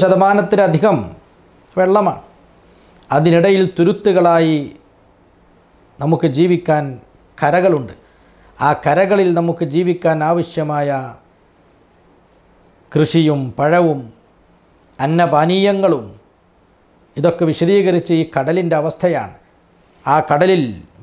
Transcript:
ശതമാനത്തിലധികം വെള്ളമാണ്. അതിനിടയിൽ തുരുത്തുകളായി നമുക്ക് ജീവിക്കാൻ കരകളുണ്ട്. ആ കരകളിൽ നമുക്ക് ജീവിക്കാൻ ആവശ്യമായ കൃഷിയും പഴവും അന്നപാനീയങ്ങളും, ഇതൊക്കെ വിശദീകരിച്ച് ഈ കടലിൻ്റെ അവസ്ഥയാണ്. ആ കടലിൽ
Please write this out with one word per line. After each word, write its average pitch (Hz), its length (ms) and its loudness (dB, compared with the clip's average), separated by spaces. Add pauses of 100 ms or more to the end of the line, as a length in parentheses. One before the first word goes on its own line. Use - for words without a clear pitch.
ശതമാനത്തിലധികം 190 1000 2 (800)
വെള്ളമാണ്. 185 460 0 (880)
അതിനിടയിൽ 170 520 2 (140)
തുരുത്തുകളായി 170 800 2 (1400)
നമുക്ക് 156 380 0
ജീവിക്കാൻ 165 480 0 (540)
കരകളുണ്ട്. 156 560 0 (640)
ആ 143 120 0 (140)
കരകളിൽ 185 500 2
നമുക്ക് 170 300 -2
ജീവിക്കാൻ 170 600 -2
ആവശ്യമായ 151 640 -4 (2000)
കൃഷിയും 151 480 0 (180)
പഴവും 156 420 0 (1000)
അന്നപാനീയങ്ങളും, 170 1040 0 (1120)
ഇതൊക്കെ 170 280 0
വിശദീകരിച്ച് 175 720 0
ഈ 160 160 2
കടലിൻ്റെ 165 460 -2
അവസ്ഥയാണ്. 151 580 -4 (680)
ആ 139 160 2
കടലിൽ 165 420 2 (400)